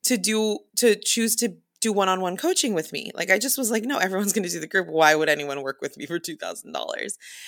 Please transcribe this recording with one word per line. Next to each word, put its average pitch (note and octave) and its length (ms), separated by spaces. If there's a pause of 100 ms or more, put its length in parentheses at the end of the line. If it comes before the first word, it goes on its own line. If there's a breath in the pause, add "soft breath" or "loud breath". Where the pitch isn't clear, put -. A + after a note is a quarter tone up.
to B3+ 140
do, G#3+ 420 (180)
to A3+ 180
choose A3+ 420
to G#3 180 (260)
do A3 120
one-on-one F#3 420
coaching D4 380
with D#3+ 180
me. - 220
Like, F3+ 160
I F#3+ 80
just B3+ 220
was A#3 100
like, A3+ 140
"No, C4 160
everyone's F#3+ 340
gonna F#3 160
do E3+ 100
the D#3 80
group. F3+ 200
Why D#3 260
would D#3 160
anyone C#3+ 320
work C3+ 200
with C#3 160
me C#3+ 100
for E3+ 100
two E3 180
thousand - 360
dollars?" - 460 (300 loud breath)